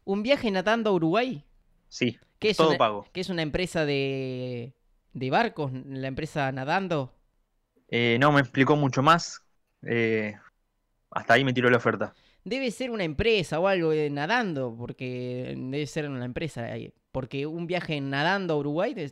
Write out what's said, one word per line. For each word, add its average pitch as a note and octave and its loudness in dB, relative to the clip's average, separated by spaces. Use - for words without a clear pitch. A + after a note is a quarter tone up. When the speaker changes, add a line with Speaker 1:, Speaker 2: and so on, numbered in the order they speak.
Speaker 1:
¿Un G3 -2
viaje C4 2
nadando G#3 2
a - 4
Uruguay? F3 0
Speaker 2:
Sí, - -4
Speaker 1:
¿Qué G#3+ 2
es G3+ 0
Speaker 2:
todo D#3+ 8
Speaker 1:
una, - 2
Speaker 2:
pago. G#2+ 2
Speaker 1:
qué F3+ -8
es F#3 -6
una E3+ -2
empresa D#3+ 0
de, C3 -4
de C3 -4
barcos, E3 0
la C3 -8
empresa C#3 -4
Nadando? D3 -2
Speaker 2:
Eh, A#2+ 2
no D3 6
me C#3+ 8
explicó C3+ 4
mucho C#3 2
más, D#3+ 4
eh, A2 0
hasta - 2
ahí C3 6
me C3 2
tiró B2 4
la B2 6
oferta. G#2+ 0
Speaker 1:
Debe B3 -2
ser A#3+ -6
una A3 -2
empresa E3 0
o F#3+ 2
algo F3 2
de D3+ 0
Nadando, D3 -2
porque B2+ -8
debe C3 -4
ser D3 -6
una C3 -6
empresa, B2 -8
eh, A2+ -12
porque C#3 -6
un E3 -8
viaje E3+ -4
nadando D#3+ 0
a - 2
Uruguay D3+ -2
debe, D#3+ -8